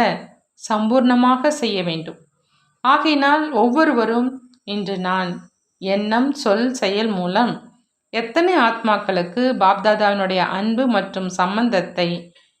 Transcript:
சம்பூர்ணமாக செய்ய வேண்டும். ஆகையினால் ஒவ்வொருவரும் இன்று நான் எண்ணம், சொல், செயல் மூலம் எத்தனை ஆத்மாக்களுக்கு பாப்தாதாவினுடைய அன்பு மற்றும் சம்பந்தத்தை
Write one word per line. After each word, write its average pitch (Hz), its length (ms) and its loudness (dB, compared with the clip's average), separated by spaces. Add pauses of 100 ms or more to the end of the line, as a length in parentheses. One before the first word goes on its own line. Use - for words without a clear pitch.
(640)
சம்பூர்ணமாக 247 880 2
செய்ய 233 320 -2
வேண்டும். 165 360 -6 (640)
ஆகையினால் 294 640 2 (100)
ஒவ்வொருவரும் 240 720 2 (380)
இன்று 202 320 -4
நான் 185 320 -2 (500)
எண்ணம், 214 520 0
சொல், 226 400 0
செயல் 214 380 -2
மூலம் 185 420 0 (600)
எத்தனை 233 460 0
ஆத்மாக்களுக்கு 220 840 0 (120)
பாப்தாதாவினுடைய 196 840 2 (100)
அன்பு 220 360 -2
மற்றும் 190 440 -2
சம்பந்தத்தை 185 800 0 (500)